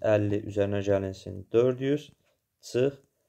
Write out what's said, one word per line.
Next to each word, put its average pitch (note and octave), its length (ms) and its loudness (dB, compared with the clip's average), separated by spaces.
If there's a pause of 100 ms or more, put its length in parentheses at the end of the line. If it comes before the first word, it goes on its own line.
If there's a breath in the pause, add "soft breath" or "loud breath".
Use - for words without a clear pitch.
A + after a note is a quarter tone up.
əlli G#2 380 2 (100)
üzərinə G2+ 380 0
gəlinsin G2 560 -2 (100)
dörd B2 320 2
yüz D3 220 -2 (640)
çıx C3+ 260 0 (300)